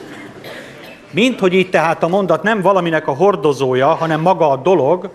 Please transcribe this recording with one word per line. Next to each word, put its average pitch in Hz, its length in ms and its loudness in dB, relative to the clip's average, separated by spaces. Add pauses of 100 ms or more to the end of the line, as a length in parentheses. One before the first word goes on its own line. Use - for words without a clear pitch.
(1120)
Mint 233 300 0
hogy 185 140 2
így 185 160 2
tehát 165 320 0
a 170 60 2
mondat 175 340 0
nem 214 180 0
valaminek 170 480 0
a 143 60 -2
hordozója, 139 760 2
hanem 160 320 0
maga 165 300 2
a 135 60 2
dolog, 175 580 0